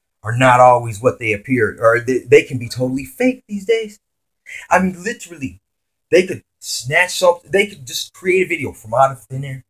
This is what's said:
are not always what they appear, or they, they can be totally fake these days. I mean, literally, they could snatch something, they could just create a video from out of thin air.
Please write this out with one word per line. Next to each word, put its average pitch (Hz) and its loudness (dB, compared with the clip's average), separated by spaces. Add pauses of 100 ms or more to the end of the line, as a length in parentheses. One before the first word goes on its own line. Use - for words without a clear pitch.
(220)
are 110 -6
not 123 6
always 120 4
what - 0
they 110 -4
appear, 107 -2
or 117 2
they, 123 -2
they 143 4
can 135 -8
be 120 -10
totally 127 -6
fake 254 -4
these 202 -10
days. 226 -4 (720)
I 180 2
mean, 180 -2
literally, 170 -12 (500)
they 185 4
could 147 -10 (180)
snatch 165 -4
something, 170 0
they 196 0
could 151 -18
just - -12
create 180 -2
a - -18
video 139 -6
from 107 -12
out 135 2
of 131 -16
thin 135 -12
air. 135 -14